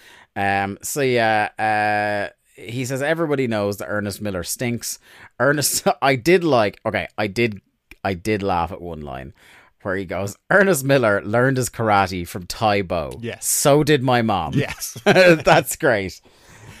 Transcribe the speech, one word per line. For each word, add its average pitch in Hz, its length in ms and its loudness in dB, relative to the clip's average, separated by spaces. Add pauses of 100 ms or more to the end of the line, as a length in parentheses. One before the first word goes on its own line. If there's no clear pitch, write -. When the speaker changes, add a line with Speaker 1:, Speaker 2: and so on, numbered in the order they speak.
(340)
Speaker 1:
Um, 196 480 -2
so, - 200 -6
yeah, 110 460 2 (100)
uh, 104 720 -2 (280)
he 117 260 -8
says, 131 160 -4
"Everybody 147 440 0
knows 104 320 -2
that - 100 -10
Ernest 104 340 -6
Miller 95 220 -6
stinks." - 540 -6 (400)
Ernest, 143 560 0
<laughs> - 80 -6
I 135 140 4
did 170 280 2
like, 120 420 2
okay, 98 220 -4 (100)
I 107 80 -2
did, 107 340 -2 (440)
I 101 100 -2
did 98 280 -2
laugh 87 300 -2
at - 80 -14
one 82 200 -12
line 67 320 -12 (500)
where 95 140 -4
he 98 80 -6
goes, 95 320 -6 (140)
"Ernest 185 340 4
Miller 120 400 2
learned 123 320 0
his 127 140 -4
karate 98 580 0
from 90 180 -12
Tai 104 360 0
Bo. 85 380 -4
Speaker 2:
Yes. 113 260 -12
Speaker 1:
So 147 360 4
did 143 200 2
my 123 200 2
mom." 92 320 0
Speaker 2:
Yes. - 460 -4
Speaker 1:
<laughs> - 40 -20
That's 175 720 6
great. 104 440 0 (600)